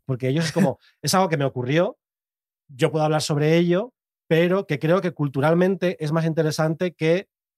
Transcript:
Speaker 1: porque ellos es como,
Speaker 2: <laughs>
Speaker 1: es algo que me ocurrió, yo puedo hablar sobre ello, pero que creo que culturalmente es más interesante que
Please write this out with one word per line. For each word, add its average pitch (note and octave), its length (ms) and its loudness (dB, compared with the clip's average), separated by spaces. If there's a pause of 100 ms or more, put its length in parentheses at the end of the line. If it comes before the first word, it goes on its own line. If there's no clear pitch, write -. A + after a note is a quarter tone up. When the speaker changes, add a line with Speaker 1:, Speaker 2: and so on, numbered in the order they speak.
Speaker 1:
porque B2+ 240 -4
ellos D#3+ 160 -2
es D#3 60 -4
como, D3 280 0 (100)
Speaker 2:
<laughs> - 120 -20
Speaker 1:
es D3+ 120 -2
algo F#3+ 160 2
que D#3 80 -2
me C#3 80 0
ocurrió, C#3+ 520 -2 (680)
yo C#3+ 240 -2
puedo D#3 140 0
hablar D3+ 160 0
sobre D3+ 360 2
ello, F3 360 0 (340)
pero F3 380 2
que C#3+ 140 -4
creo E3+ 220 2
que F3 100 -4
culturalmente E3+ 920 0
es D3+ 80 -4
más D#3+ 140 0
interesante D#3 680 -2
que E3+ 320 0 (300)